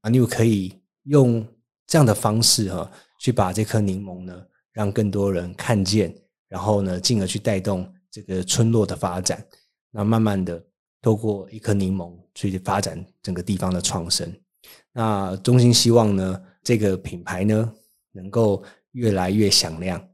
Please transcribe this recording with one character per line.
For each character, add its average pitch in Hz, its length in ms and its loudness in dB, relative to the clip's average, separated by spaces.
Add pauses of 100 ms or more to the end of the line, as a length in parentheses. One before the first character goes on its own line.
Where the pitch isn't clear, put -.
阿 110 60 -4
妞 123 160 6
可 113 200 0
以 98 260 0 (320)
用 123 420 2 (400)
这 160 140 2
样 139 60 8
的 104 100 4
方 110 260 0
式 98 320 2
哈， 85 160 -8 (300)
去 - 100 -2
把 101 220 0
这 107 140 -2
颗 110 160 0
柠 98 200 -2
檬 92 220 -14
呢， 90 180 -16 (300)
让 104 180 -4
更 101 220 0
多 98 220 0
人 87 220 -4
看 104 280 0
见， 98 320 0 (320)
然 90 140 -10
后 101 200 2
呢， 92 160 -4
进 104 240 0
而 92 60 -2
去 - 100 -6
带 101 220 -2
动 92 260 -4 (240)
这 104 120 -20
个 92 200 -6
村 113 300 2
落 107 140 4
的 90 100 -8
发 90 240 -4
展。 - 260 -6 (460)
那 104 100 -8
慢 110 200 2
慢 101 240 0
的， 85 180 -8 (380)
透 110 120 4
过 104 380 -4
一 110 80 -18
颗 104 140 -2
柠 95 200 0
檬 87 240 -8 (160)
去 95 260 -4
发 98 200 -2
展 92 260 -8 (160)
整 92 140 -6
个 90 80 -6
地 98 140 -2
方 92 160 -2
的 87 80 -2
创 87 280 -6
生。 - 240 -4 (600)
那 101 500 -2
衷 123 160 6
心 120 140 6
希 117 180 4
望 110 240 6
呢， 92 260 -2 (220)
这 120 140 2
个 101 180 0
品 90 260 -12
牌 92 220 -6
呢， 107 260 2 (440)
能 95 160 -14
够 104 340 0 (300)
越 120 180 -2
来 92 180 0
越 101 220 2
响 80 300 -2
亮 90 200 -6 (120)